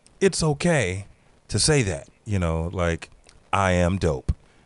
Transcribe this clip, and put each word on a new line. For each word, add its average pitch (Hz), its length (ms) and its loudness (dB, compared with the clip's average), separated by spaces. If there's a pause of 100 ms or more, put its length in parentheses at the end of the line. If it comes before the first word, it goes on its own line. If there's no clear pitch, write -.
(200)
It's 190 220 2
okay 143 640 0 (420)
to 107 100 -2
say 143 240 2
that, 78 260 -4 (160)
you 104 140 -2
know, 82 340 0
like, 85 380 -2 (420)
I 95 200 2
am 90 260 2
dope. 73 340 -2 (340)